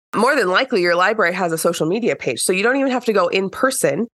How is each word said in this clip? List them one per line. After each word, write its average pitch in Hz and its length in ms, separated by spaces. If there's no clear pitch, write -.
More 254 200
than 202 140
likely, 214 320
your 175 140
library 185 380
has 180 180
a 160 60
social 170 300
media 190 280
page, 127 260
so 190 120
you 190 100
don't 254 140
even 269 140
have 247 140
to 226 80
go 180 140
in 190 220
person. 170 680